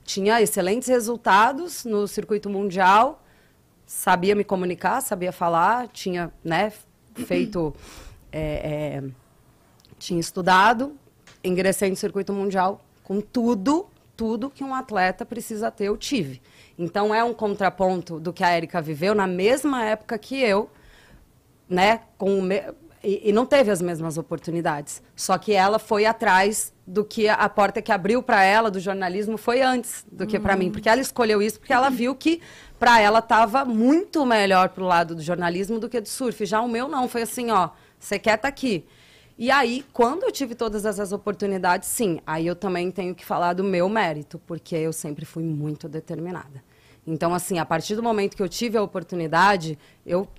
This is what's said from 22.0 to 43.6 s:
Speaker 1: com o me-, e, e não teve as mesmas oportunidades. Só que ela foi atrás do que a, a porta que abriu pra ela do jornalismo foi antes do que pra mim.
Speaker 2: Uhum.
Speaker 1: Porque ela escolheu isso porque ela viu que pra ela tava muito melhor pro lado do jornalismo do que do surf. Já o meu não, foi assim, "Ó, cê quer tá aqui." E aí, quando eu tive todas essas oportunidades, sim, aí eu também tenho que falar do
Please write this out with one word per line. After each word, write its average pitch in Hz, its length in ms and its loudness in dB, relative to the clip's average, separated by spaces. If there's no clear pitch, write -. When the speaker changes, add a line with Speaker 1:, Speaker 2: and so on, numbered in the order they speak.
Speaker 1:
com 196 200 0
o 190 40 0
me-, 185 200 -2
e, 208 260 -2
e 202 40 6
não 240 140 4
teve 262 240 4
as 180 100 0
mesmas 165 380 -4
oportunidades. 160 840 -6
Só 185 240 -2
que 214 140 -2
ela 196 260 4
foi 214 280 0
atrás 208 640 2
do 196 180 -2
que 214 240 0
a, 214 60 4
a 208 140 2
porta 202 320 2
que 226 120 -2
abriu 202 300 0
pra 214 200 4
ela 214 280 4
do 190 100 -4
jornalismo 196 580 -4
foi 240 240 0
antes 254 480 -2
do 190 160 -8
que 214 120 -2
pra 202 180 0
mim. 185 100 0
Speaker 2:
Uhum. 175 60 -2
Speaker 1:
Porque - 160 -4
ela 240 120 6
escolheu 220 400 2
isso 208 180 -2
porque - 140 -4
ela 254 160 4
viu 247 260 -2
que 330 260 0
pra 233 220 6
ela 208 220 6
tava 226 420 4
muito 269 600 2
melhor 196 440 4
pro 185 140 -8
lado 170 300 2
do 165 80 -10
jornalismo 180 560 -2
do 233 100 -6
que 233 120 -4
do 202 80 -8
surf. 226 360 -6
Já 214 160 0
o 247 80 -2
meu 240 200 -4
não, 254 200 -2
foi 240 140 -4
assim, 233 280 -6
"Ó, 185 200 2
cê 202 200 -6
quer 208 200 2
tá 277 100 -2
aqui." 240 360 -4
E 240 120 0
aí, 262 420 2
quando 277 320 2
eu 453 80 0
tive 233 220 -6
todas 214 320 -4
essas 196 260 -4
oportunidades, 190 760 -2
sim, 185 360 -2
aí 160 200 -4
eu 175 100 -4
também 180 340 -4
tenho 180 240 -6
que - 100 -20
falar 175 280 -2
do 180 100 -4